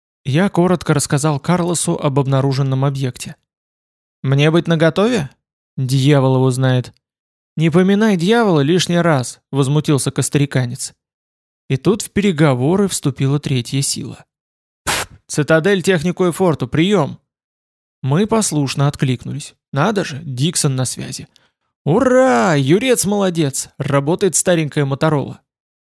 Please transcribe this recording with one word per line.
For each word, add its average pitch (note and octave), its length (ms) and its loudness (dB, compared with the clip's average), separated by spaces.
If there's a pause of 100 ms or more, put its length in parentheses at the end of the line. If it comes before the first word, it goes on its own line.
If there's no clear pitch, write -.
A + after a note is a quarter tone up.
(240)
Я E3 240 0
коротко F3 440 0
рассказал C#3+ 460 0
Карлосу E3+ 580 -2
об C#3+ 220 -2
обнаруженном C3+ 680 0
объекте. C#3 500 -6 (840)
«Мне C#3 300 2
быть E3 160 2
наготове?» E3 600 0 (480)
«Дьявол C3 580 2
его C3 160 2
знает». B2+ 420 -2 (640)
«Не D#3+ 140 2
поминай G3 480 4
дьявола G3 420 2
лишний E3+ 400 2
раз», D#3 420 0 (100)
возмутился C#3 600 0
костариканец. C3 840 -2 (760)
И C3+ 80 -2
тут G#3 240 0
в - 100 -10
переговоры E3 760 2
вступила C#3+ 520 -2
третья C3+ 420 -4
сила. - 440 -8 (1000)
«Цитадель D#3+ 540 0
технику F3+ 460 0
и E3+ 40 0
форту, D#3 360 0
приём!» D#3+ 520 0 (840)
Мы D#3 260 0
послушно D3 600 0
откликнулись. B2+ 680 -6 (160)
Надо G3 320 -2
же, D3 200 -10
Диксон C#3 520 -2
на B2+ 100 -2
связи. - 420 -10 (580)
«Ура! B3 720 2
Юрец F3 500 2
молодец! F#3 720 -2
Работает C#3+ 580 0
старенькая D#3 500 0
Моторола!» C3+ 560 -2 (560)